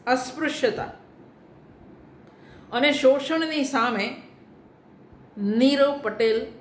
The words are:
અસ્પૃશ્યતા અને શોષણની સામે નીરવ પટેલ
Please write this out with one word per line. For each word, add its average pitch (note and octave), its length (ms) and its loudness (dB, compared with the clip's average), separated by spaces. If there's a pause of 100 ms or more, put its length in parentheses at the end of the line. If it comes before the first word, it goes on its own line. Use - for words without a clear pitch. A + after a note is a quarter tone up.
અસ્પૃશ્યતા B3+ 880 -4 (1800)
અને C#4 220 2
શોષણની C#4+ 720 2
સામે A3+ 400 -2 (1300)
નીરવ C4+ 640 4
પટેલ A3+ 380 0 (220)